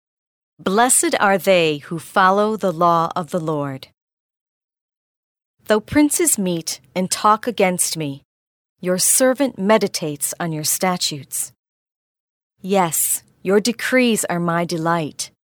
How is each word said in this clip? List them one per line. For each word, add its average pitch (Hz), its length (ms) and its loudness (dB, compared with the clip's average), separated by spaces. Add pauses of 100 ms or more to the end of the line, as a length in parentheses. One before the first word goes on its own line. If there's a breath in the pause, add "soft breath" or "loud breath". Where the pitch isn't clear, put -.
(580)
"Blessed 247 640 2
are 196 180 4
they 165 400 2
who 160 220 -10
follow 208 560 2
the 190 160 -2
law 165 420 2
of 175 160 -6
the 185 80 -2
Lord." 143 500 -6 (1800)
Though 220 120 2
princes 294 580 0
meet 180 440 -4 (160)
and 185 140 -2
talk 214 360 2
against 185 500 0
me, 143 280 -8 (560)
your 180 180 -2
servant 262 580 0
meditates 190 840 -2
on 170 100 -6
your 156 140 -6
statutes. - 880 -4 (1080)
Yes, 185 600 -2 (200)
your 196 180 2
decrees 240 640 0
are 175 160 -4
my 170 240 0
delight. 165 680 -4 (160)